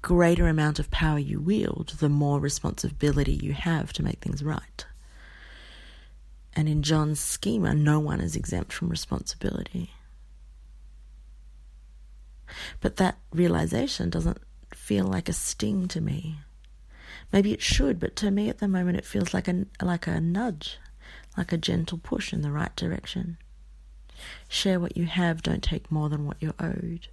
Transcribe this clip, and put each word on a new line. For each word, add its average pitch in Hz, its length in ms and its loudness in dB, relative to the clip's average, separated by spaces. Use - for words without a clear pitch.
greater 170 440 6
amount 156 320 4
of 147 100 -2
power 156 300 2
you 143 220 -2
wield, 156 580 0
the 151 80 4
more 143 320 4
responsibility 143 960 0
you 147 180 -2
have 160 400 -2
to - 120 -4
make - 160 -2
things - 220 -4
right. - 440 -6
And 156 140 2
in 151 120 2
John's 151 380 2
schema, - 540 0
no 151 260 6
one 151 220 0
is 87 140 -2
exempt - 360 -2
from - 160 -4
responsibility. - 1040 -4
But - 180 -2
that 185 200 2
realization 170 760 2
doesn't 165 280 0
feel 101 320 0
like 95 220 -2
a 175 60 -2
sting 185 560 -2
to 165 100 -4
me. 160 380 -4
Maybe 202 180 4
it - 100 -2
should, 262 380 4
but - 180 -4
to 208 140 2
me 208 160 2
at - 120 -4
the 208 100 0
moment 180 300 2
it - 60 -10
feels 190 280 -2
like 185 160 0
a, 180 160 0
like 175 260 0
a 165 140 0
nudge, 175 560 -2
like 180 160 -4
a 170 60 0
gentle 170 400 -2
push - 340 -4
in - 120 -2
the 147 80 -2
right 147 260 -2
direction. 170 600 -4
Share 185 320 2
what 175 160 -2
you 170 120 2
have, 170 360 2
don't - 200 0
take - 280 -2
more 151 160 2
than 147 180 -2
what 147 140 -6
you're 156 200 -4
owed. 170 540 -6